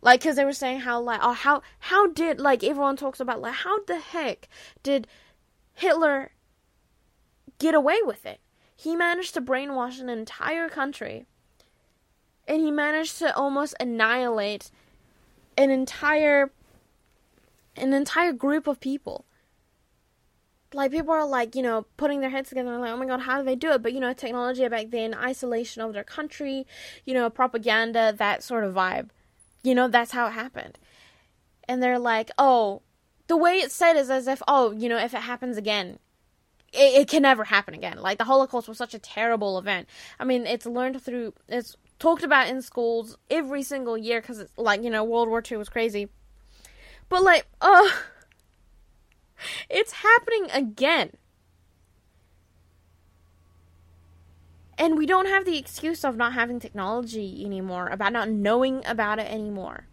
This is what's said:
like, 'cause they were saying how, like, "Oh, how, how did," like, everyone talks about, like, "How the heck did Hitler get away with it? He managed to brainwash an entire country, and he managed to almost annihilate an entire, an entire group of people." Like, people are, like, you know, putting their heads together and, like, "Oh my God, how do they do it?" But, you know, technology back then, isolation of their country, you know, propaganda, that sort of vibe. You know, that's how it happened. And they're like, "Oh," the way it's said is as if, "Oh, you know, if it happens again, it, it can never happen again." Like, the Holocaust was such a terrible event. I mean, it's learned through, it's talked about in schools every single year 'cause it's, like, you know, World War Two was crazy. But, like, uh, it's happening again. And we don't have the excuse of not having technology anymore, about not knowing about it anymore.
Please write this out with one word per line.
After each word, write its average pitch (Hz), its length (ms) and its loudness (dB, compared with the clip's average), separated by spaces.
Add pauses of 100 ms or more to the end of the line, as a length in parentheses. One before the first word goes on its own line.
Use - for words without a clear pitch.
like, 247 180 8
'cause 302 160 0
they 277 100 2
were 277 60 0
saying 269 280 -6
how, 247 200 -2
like, 240 220 -4
"Oh, 240 120 2
how, 277 280 2 (160)
how 392 300 4
did," 320 320 -2
like, 269 240 2
everyone 277 340 0
talks 269 220 -8
about, 240 200 -4
like, 233 140 -2
"How 403 300 -4
the 349 160 -4
heck 294 500 -8 (320)
did 269 240 0 (680)
Hitler 302 580 2 (1300)
get 320 180 2
away 302 260 4
with 269 240 -4
it? - 140 -14 (360)
He 320 200 -6
managed 349 400 -2
to 320 60 -4
brainwash 254 580 -6
an 254 100 -10
entire 294 580 -6
country, - 600 -10 (1200)
and 311 140 2
he 302 100 2
managed 302 480 -2
to 320 160 0
almost 277 440 -2
annihilate 226 920 -2 (840)
an 269 140 4
entire, 285 800 2 (1200)
an 269 180 -2
entire 302 400 0
group 285 320 -2
of 285 140 -4
people." - 460 -10 (1500)
Like, 277 180 0
people 311 200 -2
are, 311 140 2
like, 247 280 -2
you 262 80 -2
know, 226 240 0 (120)
putting 285 240 0
their 262 100 -2
heads 262 180 -6
together 247 220 -6
and, 240 100 -6
like, 233 100 -6
"Oh 240 60 -8
my 262 80 -6
God, 262 140 -4
how 254 180 -4
do 277 80 -2
they 262 100 0
do 311 180 -2
it?" 247 100 0
But, 247 100 -4
you 269 60 -6
know, 254 140 -2
technology 247 540 -4
back 226 220 -4
then, 226 240 -4
isolation 240 680 -6
of 220 100 -8
their 202 100 -10
country, 277 600 -8 (400)
you 254 80 -6
know, 247 160 2
propaganda, 226 880 0
that 208 240 0
sort 226 220 -4
of 190 100 -2
vibe. 185 360 -2 (540)
You 254 120 4
know, 247 120 4
that's 233 260 2
how 240 140 -2
it 208 40 -4
happened. - 480 -12 (880)
And 254 160 -2
they're 247 160 2
like, 226 400 -2
"Oh," 240 420 6 (460)
the 339 100 4
way 349 200 6
it's 277 180 -2
said 330 220 6
is 269 120 0
as 262 180 0
if, 262 200 -2
"Oh, 254 240 4
you 220 180 -4
know, 233 80 0
if 233 160 -4
it 226 80 -6
happens 247 360 -8
again, 208 420 -4 (720)
it, 269 280 8
it - 80 4
can 302 120 4
never 262 220 4
happen 202 300 0
again." - 280 -10
Like, 196 160 -2
the 233 60 0
Holocaust 262 460 2
was 220 80 -16
such 240 160 -10
a 220 60 -14
terrible 208 600 -2
event. 185 300 -4 (320)
I - 20 -6
mean, 247 240 0
it's 233 180 -4
learned 247 380 -6
through, 240 300 -8 (160)
it's 233 260 -6 (240)
talked 330 240 2
about 269 240 4
in 262 140 -6
schools 233 560 -4 (120)
every 285 320 -2
single 262 360 -6
year 226 240 -4
'cause 226 180 -16
it's, - 180 -18
like, 208 240 0
you 240 80 -4
know, 214 140 0
World 233 240 0
War 226 140 0
Two 226 180 -8
was 208 100 -12
crazy. 208 380 -2 (1000)
But, 370 140 4
like, 359 220 6 (140)
uh, 381 300 10 (1800)
it's - 220 -2
happening 453 600 4
again. 254 600 0 (3750)
And 320 200 2
we 302 80 2
don't 370 220 2
have 392 180 0
the 339 120 -2
excuse 311 460 -6
of 262 120 0
not 240 180 0
having 240 260 -2
technology 214 880 -8
anymore, 185 420 -6
about 202 260 -2
not 220 160 -2
knowing 240 560 2
about 214 340 -2
it 214 120 -6
anymore. 208 600 -10